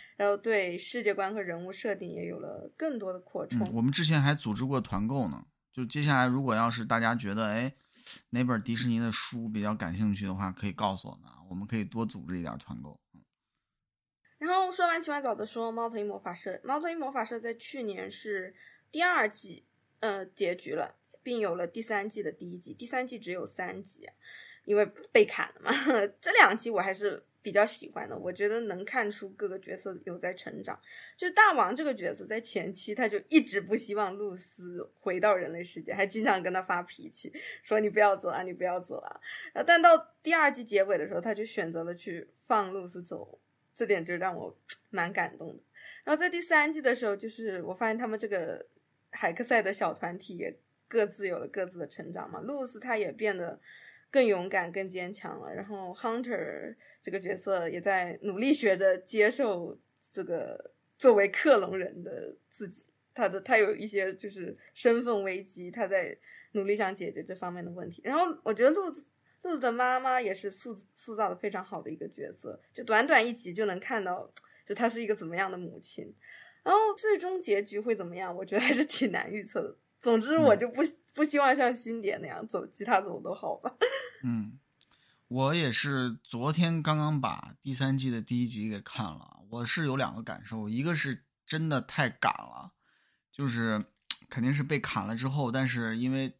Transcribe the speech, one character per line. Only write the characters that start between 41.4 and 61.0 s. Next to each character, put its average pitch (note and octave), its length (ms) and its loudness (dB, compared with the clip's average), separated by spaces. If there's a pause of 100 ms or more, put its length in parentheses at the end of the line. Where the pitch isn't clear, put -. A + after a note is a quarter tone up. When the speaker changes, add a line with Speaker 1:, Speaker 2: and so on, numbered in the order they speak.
Speaker 1:
选 E3+ 280 -4
择 E3 100 -4
了 F3 120 -6
去 E3+ 340 -10 (180)
放 G3+ 260 2
露 F#3+ 140 -8
丝 F3 160 -12
走， - 360 -12 (360)
这 A#3 120 -2
点 F#3 180 4
就 F3 120 -2
让 F3+ 180 -2
我 - 200 -10 (360)
蛮 F3+ 220 -2
感 - 260 -2
动 E3 180 -12
的。 - 60 -20 (420)
然 D4 100 2
后 D#4 60 2
在 F4 80 2
第 E4+ 140 -4
三 D#4 280 6
季 D#4 120 -4
的 B3 120 4
时 B3 120 -2
候， G3+ 100 0
就 A3+ 120 -8
是 G#3+ 340 -6
我 F3 100 -6
发 A3 140 -2
现 A3 100 2
他 A#3 100 -4
们 A3 120 -4
这 A3 100 -4
个 E3+ 380 -4 (460)
海 E3+ 200 -2
克 A#3 120 -4
赛 A#3 180 4
的 F#3+ 100 -2
小 F#3+ 220 -2
团 F3 240 -6
体 F#3 180 -14
也 - 220 -8 (300)
各 A3 180 2
自 G3+ 220 -4
有 F3 100 -4
了 C3+ 100 -6
各 F#3+ 160 -6
自 F3+ 140 -10
的 D#3 80 -8
成 - 260 -12
长 F3+ 180 -8
嘛。 F#3 100 -10
露 C4 260 -6
丝 A#3+ 140 -10
她 A#3 180 -2
也 F3+ 140 -2
变 G#3 240 -2
得 E3+ 240 -8 (500)
更 C4 140 6
勇 F#3+ 240 2
敢、 F3+ 240 -2
更 F#3+ 160 -4
坚 F3+ 240 -8
强 - 280 -10
了。 - 140 -10
然 G3 120 -8
后 F#3+ 280 -10
Hunter A#3 800 -4 (260)
这 - 100 -14
个 F#3+ 100 -4
角 F#3 160 -4
色 F#3 320 0
也 F3 120 -4
在 F3+ 420 0
努 F#3+ 160 -4
力 C4+ 140 4
学 G#3 240 4
着 F#3 220 4
接 G#3+ 320 4
受 G#3 480 -2 (320)
这 F#3+ 140 -6
个 - 480 -6 (240)
作 B3 180 10